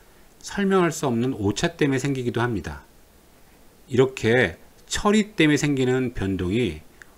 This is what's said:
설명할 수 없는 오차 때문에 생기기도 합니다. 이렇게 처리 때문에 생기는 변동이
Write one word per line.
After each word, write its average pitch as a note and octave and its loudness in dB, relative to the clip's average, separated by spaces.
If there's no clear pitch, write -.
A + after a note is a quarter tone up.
설명할 F#3+ 2
수 - -4
없는 B2 0
오차 G#2+ -2
때문에 C#3 0
생기기도 B2 -2
합니다. F#2+ -6
이렇게 B2+ 2
처리 G#3 0
때문에 D3+ 4
생기는 B2+ 0
변동이 F#2+ -2